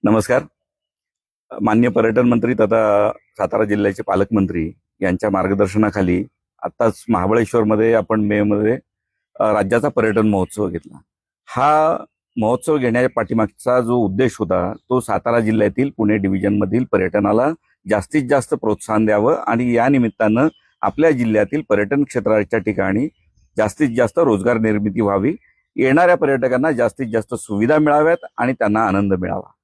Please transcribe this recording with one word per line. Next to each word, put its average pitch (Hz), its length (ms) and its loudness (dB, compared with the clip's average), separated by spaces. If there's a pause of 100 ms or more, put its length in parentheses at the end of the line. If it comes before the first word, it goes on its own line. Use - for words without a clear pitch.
नमस्कार. 110 380 2 (1160)
माननीय 113 280 2
पर्यटन 113 380 0
मंत्री 117 260 0
तथा 107 580 2 (260)
सातारा 107 260 -2
जिल्ह्याचे 101 400 0
पालकमंत्री 92 680 -2 (300)
यांच्या 92 280 -2
मार्गदर्शनाखाली 98 960 0 (380)
आत्ताच - 460 -2
महाबळेश्वरमध्ये 110 840 2
आपण 110 280 0
मेमध्ये, 104 580 0 (600)
अ, 107 140 0
राज्याचा 107 360 0
पर्यटन 110 380 0
महोत्सव 101 420 -2
घेतला. - 280 -12 (480)
हा 151 520 0 (400)
महोत्सव 123 400 0
घेण्याच्या 123 380 0
पाठीमागचा 113 680 -2
जो 120 140 -2
उद्देश 110 440 0
होता, 92 340 -2
तो - 260 -2
सातारा 117 400 -2
जिल्ह्यातील 110 580 0
पुणे 107 200 0
डिव्हिजनमधील 101 680 -2
पर्यटनाला 104 680 0 (400)
जास्तीत 120 400 -2
जास्त 139 240 0
प्रोत्साहन 110 520 -2
द्यावं 107 300 2 (120)
आणि 120 260 0
या 117 160 2
निमित्तानं 117 580 2 (340)
आपल्या 147 300 0
जिल्ह्यातील 117 580 0
पर्यटन 104 340 0
क्षेत्राच्या 110 560 -2
ठिकाणी 98 480 -2 (500)
जास्तीत 110 400 0
जास्त 123 220 0
रोजगार 117 380 2
निर्मिती 107 440 0
व्हावी, 101 340 0 (400)
येणाऱ्या 165 420 4
पर्यटकांना 135 540 0
जास्तीत 120 400 -2
जास्त 113 240 -4
सुविधा 113 420 0
मिळाव्यात 151 480 2 (120)
आणि 123 160 -2
त्यांना 110 340 0
आनंद 98 260 0
मिळावा. 90 360 -6 (140)